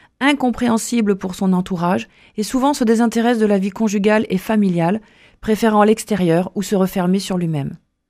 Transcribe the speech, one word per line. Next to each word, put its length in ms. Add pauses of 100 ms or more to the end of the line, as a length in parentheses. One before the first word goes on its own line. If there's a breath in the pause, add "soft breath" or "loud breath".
(200 soft breath)
incompréhensible 960
pour 180
son 200
entourage 520 (300 soft breath)
et 60
souvent 320
se 100
désintéresse 540
de 80
la 120
vie 120
conjugale 580
et 80
familiale, 640 (400 soft breath)
préférant 440
l'extérieur 720
ou 60
se 160
refermer 420
sur 200
lui-même. 400 (320)